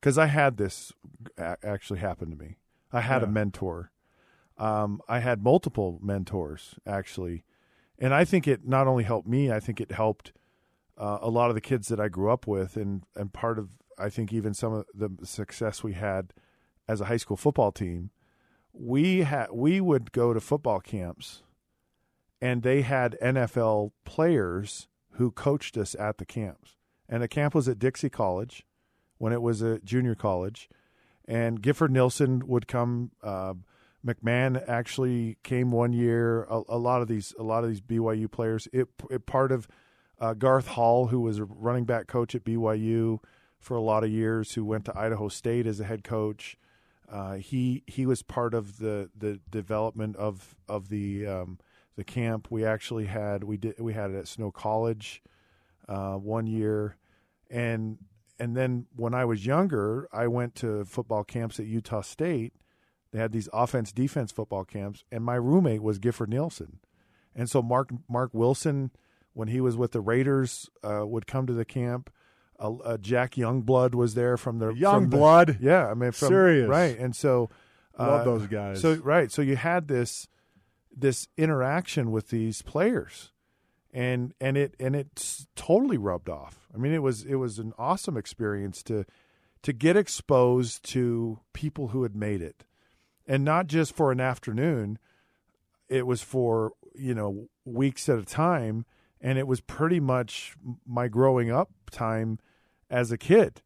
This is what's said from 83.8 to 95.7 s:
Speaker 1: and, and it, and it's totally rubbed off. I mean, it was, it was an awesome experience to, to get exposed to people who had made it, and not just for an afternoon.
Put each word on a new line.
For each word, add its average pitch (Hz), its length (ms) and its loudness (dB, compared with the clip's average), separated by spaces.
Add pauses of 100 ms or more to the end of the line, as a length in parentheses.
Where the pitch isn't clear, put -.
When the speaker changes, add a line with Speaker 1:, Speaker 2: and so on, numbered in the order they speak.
Speaker 1:
and, 123 460 -2
and 135 180 0
it, 143 220 0
and 131 160 0
it's - 600 -8
totally 214 420 4
rubbed 95 320 -2
off. 71 440 -12
I - 40 -12
mean, 135 160 0
it 160 100 0
was, 117 220 0
it 135 100 -2
was 120 240 -4
an 113 180 -8
awesome 156 380 -2
experience 101 680 -4
to, 107 220 -4 (580)
to 147 100 -2
get 156 240 4
exposed 127 920 2
to 117 480 0 (120)
people 147 380 -6
who 127 140 -2
had 107 120 -4
made 104 260 -2
it, - 220 -12 (640)
and 135 160 2
not 160 240 2
just 151 280 2
for 147 160 4
an 127 100 2
afternoon. 120 760 0 (920)